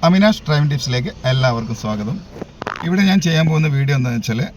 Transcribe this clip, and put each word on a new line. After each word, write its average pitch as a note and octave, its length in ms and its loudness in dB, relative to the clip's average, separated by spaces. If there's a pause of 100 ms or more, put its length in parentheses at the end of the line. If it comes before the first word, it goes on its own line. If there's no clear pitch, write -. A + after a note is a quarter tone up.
അമിനാഷ് G3 380 4
ഡ്രൈവിംഗ് D3 280 2
ടിപ്സിലേക്ക് C3 380 -2 (200)
എല്ലാവർക്കും A#2+ 500 0
സ്വാഗതം. G#2+ 360 -4 (720)
ഇവിടെ F3+ 220 2
ഞാൻ F#3+ 180 4
ചെയ്യാൻ D#3+ 220 2
പോകുന്ന D#3 260 2
വീഡിയോ C#3 240 2
എന്താണെന്ന് B2 240 -2
വെച്ചാൽ A2+ 180 -2 (160)